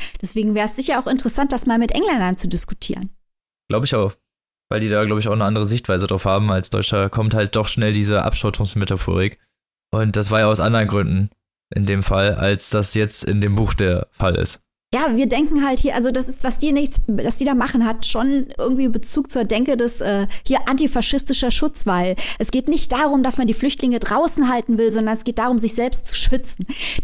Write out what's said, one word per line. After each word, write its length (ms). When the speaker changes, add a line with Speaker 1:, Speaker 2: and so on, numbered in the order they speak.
Speaker 1:
Deswegen 340
wäre 120
es 80
sicher 240
auch 80
interessant, 440
das 140
mal 120
mit 140
Engländern 460
zu 100
diskutieren. 640
Speaker 2:
Glaub 140
ich 120
auch. 180
Weil 100
die 80
da, 160
glaub 140
ich, 80
auch 60
eine 120
andere 200
Sichtweise 420
drauf 180
haben. 260
Als 180
Deutscher 400
kommt 240
halt 220
doch 120
schnell 240
diese 320
Abschottungsmetaphorik. 1160
Und 240
das 160
war 100
ja 60
aus 120
anderen 280
Gründen 420
in 120
dem 180
Fall, 320
als 340
das 240
jetzt 300
in 180
dem 140
Buch 180
der 380
Fall 240
ist. 260
Speaker 1:
Ja, 220
wir 140
denken 380
halt 120
hier, 140
also 160
das 180
ist, 160
was 140
die 140
nichts, 340
was 320
die 80
da 80
machen, 320
hat 220
schon 400
irgendwie 300
Bezug 420
zur 140
Denke 340
des, 240
äh, 240
hier 200
antifaschistischer 840
Schutzwall. 640
Es 100
geht 200
nicht 220
darum, 300
dass 160
man 80
die 80
Flüchtlinge 460
draußen 520
halten 280
will, 120
sondern 240
es 80
geht 140
darum, 220
sich 160
selbst 320
zu 80
schützen. 500